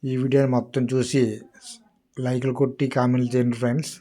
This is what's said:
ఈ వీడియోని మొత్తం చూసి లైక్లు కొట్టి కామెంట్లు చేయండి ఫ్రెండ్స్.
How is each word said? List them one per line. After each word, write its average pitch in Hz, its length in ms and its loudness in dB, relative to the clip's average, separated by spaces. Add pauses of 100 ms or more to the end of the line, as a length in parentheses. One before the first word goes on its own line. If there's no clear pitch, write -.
ఈ 135 160 -4
వీడియోని 135 380 2
మొత్తం 123 340 -2
చూసి 131 320 2 (920)
లైక్లు 127 440 -2
కొట్టి 135 260 0 (100)
కామెంట్లు 123 360 2
చేయండి 123 280 2
ఫ్రెండ్స్. 123 400 -2